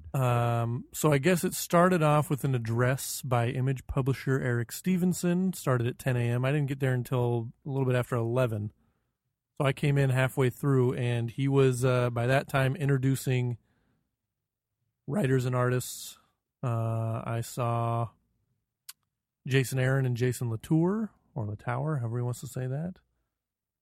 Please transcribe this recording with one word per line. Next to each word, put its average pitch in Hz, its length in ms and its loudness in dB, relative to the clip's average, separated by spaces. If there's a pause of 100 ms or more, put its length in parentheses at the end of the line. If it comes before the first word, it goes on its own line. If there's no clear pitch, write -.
(160)
Um, 120 800 0
so 151 180 2
I 143 60 6
guess 165 260 2
it 185 120 0
started 175 480 4
off 151 260 4
with 143 160 -2
an 135 100 0
address 120 680 -2
by 120 240 0
Image 131 400 -2
publisher 135 520 0
Eric 120 320 -2
Stevenson. 180 840 0
Started 123 340 0
at 127 120 -6
ten 127 160 -2
A 120 60 0
M. 120 240 0
I 135 60 0
didn't 147 160 0
get 135 120 -6
there 131 140 2
until 120 560 0 (160)
a 151 40 -10
little 135 160 -2
bit 123 100 2
after 123 200 0
eleven. 117 560 0 (880)
So 147 80 2
I 139 60 2
came 143 240 0
in 139 140 4
halfway 131 400 2
through, 131 420 2
and 120 380 -2
he 135 160 -2
was, 131 360 4
uh, 123 280 2
by 120 160 -2
that 135 200 2
time, 135 280 0
introducing 131 840 0 (1500)
writers 127 380 2
and 127 100 -2
artists. 123 640 -2 (460)
Uh, 113 640 -2
I 117 160 -4
saw 117 680 -2 (1400)
Jason 131 320 0
Aaron 131 260 2
and 123 120 0
Jason 123 320 -2
Latour, 175 600 0 (240)
or 113 100 -6
Latour, 127 520 -4
however 117 200 -4
he 120 60 -2
wants 120 180 -6
to - 60 -12
say 127 200 -8
that. 160 280 -6 (880)